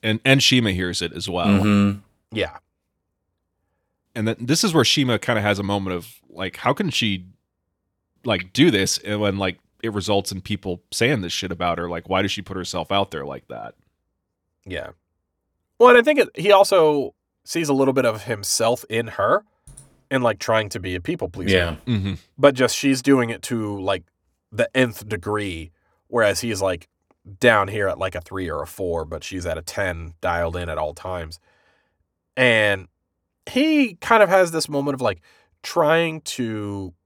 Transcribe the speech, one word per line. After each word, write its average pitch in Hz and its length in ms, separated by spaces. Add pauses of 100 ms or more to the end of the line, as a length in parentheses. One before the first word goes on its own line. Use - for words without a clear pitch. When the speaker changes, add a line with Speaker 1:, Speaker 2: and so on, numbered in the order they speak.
Speaker 1:
And, 110 220
and 135 180
Shima 117 300
hears 90 280
it 85 120
as 92 180
well. 87 160
Speaker 2:
Mm-hmm. 101 540 (320)
Speaker 3:
Yeah. 98 260 (1600)
Speaker 1:
And 110 140
then 117 100
this 120 260
is 175 100
where 143 100
Shima 123 340
kinda 113 220
has 101 180
a 104 40
moment 98 340
of, - 320
like, 92 300
how 123 140
can 190 180
she, 95 360 (960)
like, 92 280
do 151 180
this? 98 280
And 104 220
when, 98 180
like, 95 200 (240)
it 110 100
results 98 400
in 95 80
people 95 420 (100)
saying 120 280
this 87 120
shit 92 200
about 85 260
her, 87 100
like, 85 200
why 95 140
does 98 100
she 101 100
put 95 140
herself 90 360
out 98 180
there 71 140
like 69 240
that? 55 260 (920)
Speaker 3:
Yeah. 90 260 (880)
Well, 247 120
and 247 80
I 233 40
think 285 180
it, - 140
he 202 180
also 165 640 (300)
sees 165 240
a 139 60
little 135 200
bit 127 120
of 107 180
himself 113 640
in 113 200
her 147 360 (680)
and, 131 120
like, 110 160
trying 110 320
to 104 100
be 92 140
a 87 60
people 107 280
pleaser. 92 280
Speaker 2:
Yeah. 85 200 (100)
Speaker 1:
Mm-hmm. 98 280 (240)
Speaker 3:
But 139 160
just 123 220
she's 135 260
doing 127 280
it 107 120
to, 107 380
like, 95 240 (480)
the 113 240
nth 117 320
degree, 98 640 (340)
whereas 107 340
he's, 107 220
like, 92 260 (520)
down 110 280
here 101 200
at, 71 100
like, 92 160
a 90 60
three 92 280
or 76 140
a - 40
four, 85 380
but 80 200
she's 90 200
at 80 140
a 80 40
ten 85 580
dialed 85 340
in 87 140
at 78 100
all 78 160
times. 85 460 (960)
And 107 500 (600)
he 285 500
kind 226 260
of 190 60
has 185 240
this 160 160
moment 143 260
of, 131 60
like, 107 200 (420)
trying 160 600
to 101 720 (100)